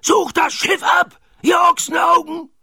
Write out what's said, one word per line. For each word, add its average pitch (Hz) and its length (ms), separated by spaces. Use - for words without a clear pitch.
Sucht 339 360
das - 160
Schiff - 300
ab, - 360
ihr 339 180
Ochsenaugen! 339 880